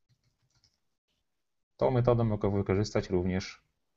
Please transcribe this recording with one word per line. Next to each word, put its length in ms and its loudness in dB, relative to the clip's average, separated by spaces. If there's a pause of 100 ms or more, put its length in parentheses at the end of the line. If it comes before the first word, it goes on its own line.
(1800)
Tą 140 0
metodę 340 2
mogę 260 -2
wykorzystać 600 -2
również 520 -2 (340)